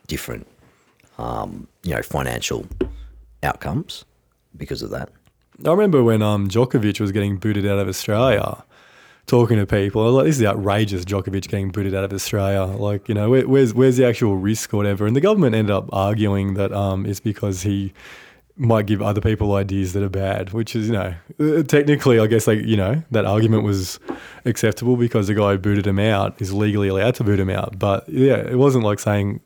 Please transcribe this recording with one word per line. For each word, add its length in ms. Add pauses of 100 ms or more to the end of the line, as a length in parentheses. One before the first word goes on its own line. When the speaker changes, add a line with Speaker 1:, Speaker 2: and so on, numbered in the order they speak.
Speaker 1:
different, 400 (720)
um, 480 (160)
you 120
know, 80
financial 640 (760)
outcomes 640 (520)
because 260
of 80
that. 200 (540)
Speaker 2:
I 60
remember 340
when, 180
um, 260
Djokovic 520
was 120
getting 260
booted 280
out 120
of 100
Australia, 760 (640)
talking 320
to 80
people. 360
I 40
was 80
like, 120
"This 120
is 60
outrageous, 600
Djokovic 440
getting 220
booted 240
out 100
of 80
Australia." 520
Like, 440
you 60
know, 160
where, 160
where's, 280
where's 220
the 100
actual 300
risk 360
or 40
whatever? 300
And 100
the 40
government 340
ended 200
up 180
arguing 640
that, 180
um, 340
it's 140
because 420
he 300 (680)
might 280
give 160
other 180
people 340
ideas 380
that 100
are 60
bad, 460
which 200
is, 120
you 80
know, 200 (240)
uh, 260
technically, 540
I 80
guess, 200
like, 180
you 100
know, 360
that 160
argument 380
was 360 (460)
acceptable 500
because 300
the 80
guy 180
who 60
booted 280
him 120
out 420
is 140
legally 340
allowed 280
to 80
boot 140
him 120
out. 280
But, 300
yeah, 280
it 200
wasn't 280
like 140
saying, 480